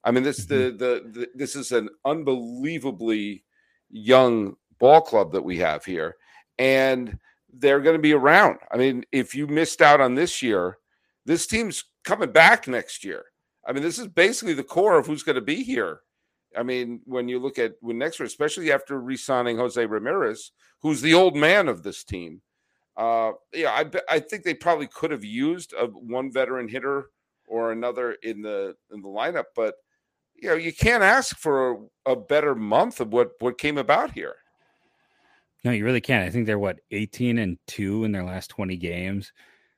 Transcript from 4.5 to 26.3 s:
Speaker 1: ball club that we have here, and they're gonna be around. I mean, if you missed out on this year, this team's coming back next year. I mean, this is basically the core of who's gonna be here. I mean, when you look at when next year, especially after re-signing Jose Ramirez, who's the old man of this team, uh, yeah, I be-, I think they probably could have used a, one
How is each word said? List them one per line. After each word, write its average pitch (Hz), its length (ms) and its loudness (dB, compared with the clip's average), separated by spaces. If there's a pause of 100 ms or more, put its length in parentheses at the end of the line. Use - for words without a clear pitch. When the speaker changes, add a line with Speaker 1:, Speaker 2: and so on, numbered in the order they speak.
Speaker 1:
ball 147 220 10
club 101 320 0
that 90 100 -2
we 85 160 -6
have 78 260 -2
here, 82 320 -8 (420)
and 131 600 0 (340)
they're 139 280 4
gonna 160 180 4
be 151 140 4
around. 147 460 6 (120)
I - 60 -4
mean, 123 340 0
if 131 240 -2
you 147 120 -4
missed 156 360 0
out 147 180 10
on 127 140 2
this 170 260 -2
year, 95 380 0 (460)
this 165 220 -2
team's 220 380 -4 (200)
coming 190 260 -2
back 170 380 6
next - 340 -6
year. 92 220 -10 (420)
I 127 60 -4
mean, 139 100 -4
this 170 160 -4
is 240 80 -12
basically 185 480 2
the 135 80 -6
core 180 360 4
of 123 80 0
who's 147 180 -6
gonna 131 160 0
be 160 240 -4
here. 107 360 -6 (560)
I 117 60 -4
mean, 123 420 -6
when 123 240 -6
you 123 120 -4
look 135 180 -8
at 117 220 -2
when 117 180 -8
next 165 220 -6
year, 131 60 -6
especially 151 440 -4
after 139 300 -2
re-signing 123 560 -4
Jose 120 280 -2
Ramirez, 110 680 -4 (280)
who's 147 200 -2
the 160 140 4
old 180 200 6
man 165 320 4
of 90 160 -4
this - 220 -12
team, 87 380 -12 (540)
uh, 113 360 0 (200)
yeah, 151 200 -2
I 135 120 0
be-, 165 240 -6
I 156 120 2
think - 240 -10
they 165 100 -2
probably 156 320 0
could - 240 -6
have 107 140 -8
used 139 480 -6
a, 117 140 -2
one 123 440 -8